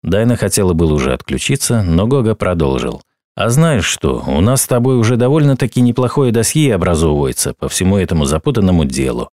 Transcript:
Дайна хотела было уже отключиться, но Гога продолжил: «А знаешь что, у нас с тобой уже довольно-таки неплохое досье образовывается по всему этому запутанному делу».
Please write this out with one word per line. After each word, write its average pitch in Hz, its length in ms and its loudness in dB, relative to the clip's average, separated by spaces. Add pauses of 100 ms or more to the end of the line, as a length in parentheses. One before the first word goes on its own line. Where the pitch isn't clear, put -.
Дайна 113 340 0
хотела 95 380 0
было 80 200 2
уже 65 180 -2
отключиться, 117 680 -4
но 87 240 2
Гога 117 300 0
продолжил: 71 640 -2 (320)
«А 110 160 -2
знаешь 143 340 2
что, 65 420 -4
у 67 140 -2
нас 123 220 2
с - 60 -6
тобой 127 280 2
уже 117 200 2
довольно-таки 135 640 0
неплохое 123 500 2
досье 117 440 0
образовывается 76 800 0
по - 160 -8
всему 95 300 0
этому 82 260 0
запутанному 90 600 0
делу». 65 480 -4